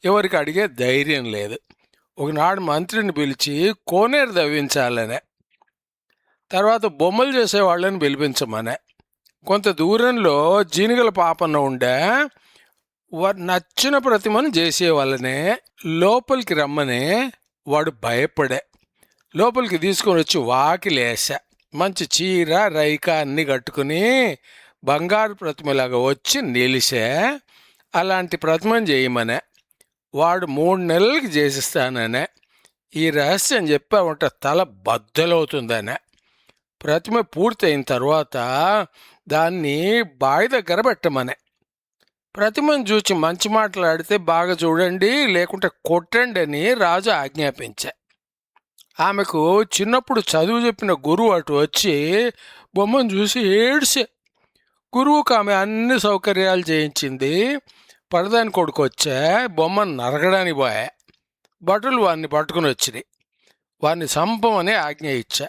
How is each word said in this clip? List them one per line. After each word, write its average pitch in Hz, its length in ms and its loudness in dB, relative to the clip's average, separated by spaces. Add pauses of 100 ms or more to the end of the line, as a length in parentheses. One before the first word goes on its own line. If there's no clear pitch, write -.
ఎవరికి 190 320 2
అడిగే 160 320 0
ధైర్యం 131 560 -2
లేదు. 104 340 -6 (600)
ఒకనాడు 151 420 0
మంత్రిని 180 520 -2
పిలిచి 147 640 -2 (120)
కోనేరు 240 440 2
తవ్వించాలనే. 139 880 0 (1300)
తర్వాత 214 360 2
బొమ్మలు 208 520 0
చేసేవాళ్ళని 190 600 2
పిలిపించమనే. 135 800 -2 (680)
కొంత 202 220 0
దూరంలో 190 960 2
జీనుగల 226 440 2
పాపన్న 170 480 0
ఉండే. 139 680 0 (880)
వా-, 185 320 -2
నచ్చిన 185 520 0
ప్రతిమను 233 500 0
చేసేవాళ్ళనే. 151 1080 0 (280)
లోపలికి 202 680 0
రమ్మనే. 147 800 -2 (360)
వాడు 151 240 0 (100)
భయపడే. 127 640 -2 (720)
లోపలికి 220 420 0
తీసుకొని 180 420 2
వచ్చి 156 200 0
వాకిలేసా. 131 1000 0 (360)
మంచి 180 340 -4 (140)
చీర, 180 460 0
రైక 151 420 0
అన్నీ 156 340 -2
కట్టుకుని 156 920 -2 (480)
బంగారు 180 500 0
ప్రతిమలాగా 139 640 -2
వచ్చి 139 440 0
నిలిసే. 131 960 0 (560)
అలాంటి 185 420 -2
ప్రతిమను 180 480 0
చేయమనే. 127 560 0 (760)
వాడు 170 320 0
మూడు 160 340 0
నెలలకి 202 460 2
చేసిస్తాననే. 135 1040 -2 (680)
ఈ 160 140 0
రహస్యం 170 580 0
చెప్పావంటే 156 600 0 (140)
తల 151 200 0
బద్దలవుతుందనే. 120 1300 -2 (840)
ప్రతిమ 170 380 0
పూర్తయిన 175 600 0
తర్వాత 143 1040 0 (420)
దాన్ని 165 760 0
బావి 143 460 0
దగ్గర 208 320 -2
పెట్టమనే. 143 560 -2 (1000)
ప్రతిమను 277 460 0
చూచి 208 320 0
మంచి 170 340 0
మాట్లాడితే 190 680 0
బాగా 170 360 0 (120)
చూడండి, 185 600 2
లేకుంటే 185 420 0 (160)
కొట్టండి 185 560 0
అని 156 340 0
రాజు 190 360 0
ఆజ్ఞాపించా. 139 800 -4 (1120)
ఆమెకు 185 600 2
చిన్నప్పుడు 233 580 0
చదువు 202 460 0
చెప్పిన 208 260 -2
గురువు 170 400 2
అటు 165 200 -2
వచ్చి 160 800 0 (420)
బొమ్మను 220 380 2
చూసి 208 280 0
ఏడ్చే. 240 680 2 (880)
గురువుకు 285 360 4
ఆమె 202 180 2
అన్ని 220 480 0
సౌకర్యాలు 190 720 2
చేయించింది. 151 880 0 (540)
పరదాని 208 380 2
కొడుకు 160 320 0
వచ్చా, 151 640 0
బొమ్మను 180 500 0
నరకడానికి 160 600 0
పోయా. 120 320 -2 (720)
భటులు 214 400 0
వాన్ని 160 260 0
పట్టుకుని 151 400 0
వచ్చిరి. 123 360 -4 (800)
వాన్ని 160 260 0
సంపమని 208 640 0
ఆజ్ఞ 151 320 -6
ఇచ్చా. 139 420 -6